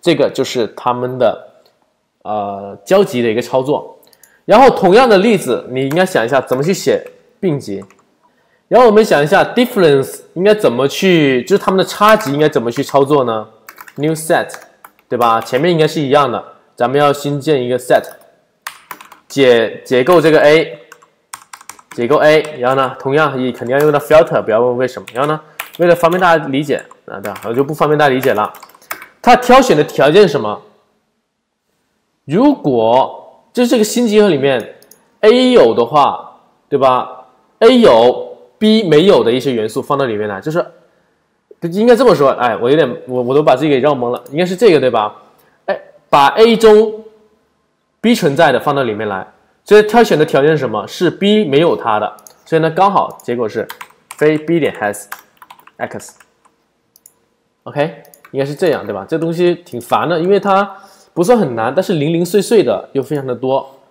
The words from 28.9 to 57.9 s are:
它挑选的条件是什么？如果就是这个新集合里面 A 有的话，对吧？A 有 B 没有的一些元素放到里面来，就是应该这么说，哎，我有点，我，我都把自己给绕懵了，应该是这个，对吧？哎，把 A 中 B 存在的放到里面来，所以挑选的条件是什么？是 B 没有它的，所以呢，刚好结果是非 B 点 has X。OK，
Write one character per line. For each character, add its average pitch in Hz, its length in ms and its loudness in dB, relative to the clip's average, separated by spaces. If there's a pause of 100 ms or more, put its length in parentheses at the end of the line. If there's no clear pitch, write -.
它 240 140 4
挑 247 260 4
选 - 160 2
的 151 60 0
条 147 260 0
件 180 140 4
是 185 60 4
什 143 120 -4
么？ 104 220 -8 (1600)
如 202 300 0
果 123 880 -2 (100)
就 247 120 0
是 240 40 -2
这 254 100 0
个 214 40 2
新 233 240 -2
集 208 160 4
合 208 60 4
里 151 100 0
面 131 380 -4 (460)
A 247 280 4
有 139 240 4
的 117 100 0
话， 123 560 -2 (280)
对 143 100 -2
吧？ 123 480 -2 (320)
A 247 220 4
有 123 480 4 (300)
B 214 300 2
没 156 180 4
有 147 180 4
的 117 80 0
一 127 80 -2
些 135 120 -4
元 110 160 -4
素 127 140 -8
放 139 160 -4
到 139 60 -2
里 117 100 -4
面 104 140 -6
来， 98 120 -10
就 151 120 -8
是 165 120 -2 (1000)
应 180 240 -2
该 247 100 6
这 254 80 0
么 208 100 6
说， 139 160 2
哎， 117 260 -2
我 117 140 -2
有 147 60 4
点， 147 120 2 (180)
我， 127 160 -4
我 123 120 -2
都 151 80 2
把 147 140 4
自 135 80 -4
己 156 60 0
给 135 100 2
绕 143 140 2
懵 120 160 -6
了， 123 200 -8
应 143 80 -8
该 180 80 -2
是 185 80 -6
这 208 180 4
个， 147 60 4
对 127 100 0
吧？ 110 340 -4 (440)
哎， - 140 -6 (280)
把 - 200 4
A 226 280 4
中 214 480 4 (960)
B 233 140 2
存 156 220 -2
在 156 160 4
的 117 80 0
放 147 140 -2
到 139 100 -2
里 110 100 -4
面 107 140 -6
来， 95 180 -8 (380)
所 208 140 4
以 208 40 6
挑 226 220 4
选 180 140 0
的 151 60 2
条 151 180 0
件 156 100 2
是 156 60 0
什 131 120 -4
么？ 104 160 -6
是 170 240 -4
B 208 340 0
没 143 160 2
有 160 160 0
它 110 220 -2
的， - 180 -6 (280)
所 160 140 -2
以 156 40 0
呢， 160 80 -2
刚 185 220 0
好 120 300 -4
结 120 120 -6
果 120 140 -4
是 104 180 -8 (500)
非 156 220 0
B 170 220 -2
点 120 140 -2
has 101 320 -6 (720)
X。 - 400 -14 (1500)
OK， 147 380 -6 (280)